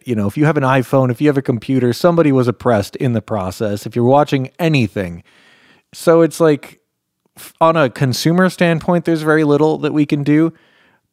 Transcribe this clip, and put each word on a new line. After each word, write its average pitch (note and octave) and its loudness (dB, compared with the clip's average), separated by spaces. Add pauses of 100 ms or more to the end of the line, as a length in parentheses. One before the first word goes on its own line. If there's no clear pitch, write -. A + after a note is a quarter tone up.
You B2 -4
know, G#2 -2
if - -6
you D3+ 0
have D3+ 2
an C#3 0
iPhone, C3 2
if A#2+ -6
you D3 2
have C#3 2
a C3+ 0
computer, B2 -2
somebody E3 2
was B2+ 2
oppressed A#2 -2
in C3 -2
the A2 -2
process. G2+ -6
If G#2+ -12
you're A#2+ 0
watching C3+ 2 (100)
anything. G#2+ -2 (720)
So E3 2
it's D#3+ 0
like, D#3 -2 (560)
f-, - -20
on E3 2
a C#3+ 2
consumer D#3+ 0
standpoint, E3+ -2
there's E3 -2
very D#3 2
little D3 2
that C#3 -4
we D3+ 0
can D3 -2
do. D3+ 2 (600)